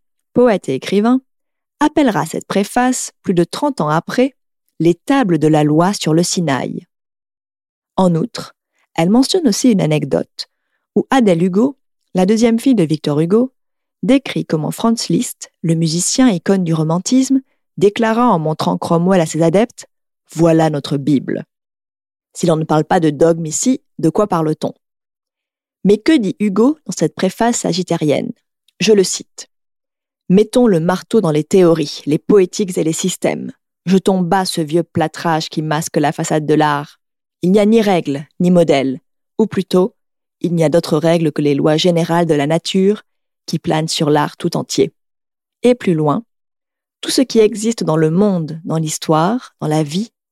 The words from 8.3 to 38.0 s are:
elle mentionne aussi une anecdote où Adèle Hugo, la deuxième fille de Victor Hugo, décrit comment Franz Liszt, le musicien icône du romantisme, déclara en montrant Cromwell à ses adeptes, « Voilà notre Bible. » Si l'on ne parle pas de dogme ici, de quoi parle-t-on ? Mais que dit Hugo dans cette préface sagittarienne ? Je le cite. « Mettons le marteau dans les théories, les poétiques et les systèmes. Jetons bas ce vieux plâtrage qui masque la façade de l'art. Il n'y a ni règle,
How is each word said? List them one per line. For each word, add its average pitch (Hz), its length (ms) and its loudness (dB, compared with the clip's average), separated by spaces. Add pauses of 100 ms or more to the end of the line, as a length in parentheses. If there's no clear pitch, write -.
elle 170 160 0
mentionne 269 360 2
aussi 233 240 2
une 190 100 2
anecdote 151 680 -2 (480)
où 208 160 0
Adèle 196 320 2
Hugo, 208 340 0 (380)
la 185 100 2
deuxième 226 340 2
fille 269 140 2
de 190 100 2
Victor 147 360 -2
Hugo, 214 340 0 (480)
décrit 247 440 0
comment 156 260 -4
Franz 226 380 -2
Liszt, - 420 -4 (100)
le 165 140 0
musicien 165 540 0
icône 190 340 0
du 165 100 -2
romantisme, 185 680 0 (360)
déclara 220 520 2
en 180 100 2
montrant 156 400 -4
Cromwell 175 420 2
à 160 60 0
ses 160 160 -2
adeptes, « 185 420 0 (480)
Voilà 160 380 2
notre 143 260 -6
Bible. » 135 460 -2 (920)
Si - 140 -2
l'on 160 80 2
ne 156 80 -4
parle 151 220 0
pas 185 140 0
de 156 120 4
dogme 165 340 2
ici, 247 360 -2 (180)
de 160 100 0
quoi 208 160 0
parle-t-on ? 156 480 -4 (1120)
Mais 208 140 4
que 320 180 2
dit 202 220 -2
Hugo 214 460 0
dans 196 60 -10
cette 160 240 -2
préface 226 440 -2
sagittarienne ? 165 720 -4 (480)
Je 185 120 2
le 196 120 4
cite. « - 440 -8 (840)
Mettons 214 360 4
le 190 140 2
marteau 170 420 -2
dans 170 80 0
les 151 140 0
théories, 165 640 2
les 147 100 0
poétiques 190 600 0
et 165 40 -2
les 156 80 -2
systèmes. - 600 -6 (340)
Jetons 190 360 2
bas 185 240 0
ce - 160 -6
vieux 160 200 -2
plâtrage 160 640 -4
qui - 140 -6
masque 156 360 -4
la 147 140 0
façade 156 360 -4
de 151 80 2
l'art. 151 440 -2 (440)
Il 180 80 2
n'y 208 80 4
a 202 80 4
ni 226 140 4
règle, 156 460 -2 (120)